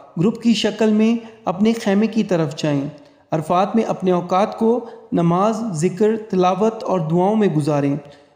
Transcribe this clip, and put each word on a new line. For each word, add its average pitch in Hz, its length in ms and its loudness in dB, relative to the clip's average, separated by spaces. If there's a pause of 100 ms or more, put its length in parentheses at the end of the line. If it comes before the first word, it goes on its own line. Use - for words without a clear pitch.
(180)
ग्रुप 226 200 2
की 233 180 2
शक्ल 214 360 0
में 226 280 2 (260)
अपने 202 280 0
खेमे 214 340 0
की 220 160 0
तरफ 165 320 -2
जाएं। 143 340 -2 (420)
अरफात 180 440 0
में 226 80 2
अपने 185 280 -2
औकात 185 420 0
को 226 160 0 (440)
नमाज, 180 420 2 (240)
जिक्र, 185 360 0 (140)
तिलावत 185 540 0
और 185 180 -2
दुआओं 175 340 2
में 208 180 2
गुजारें। 143 420 0 (400)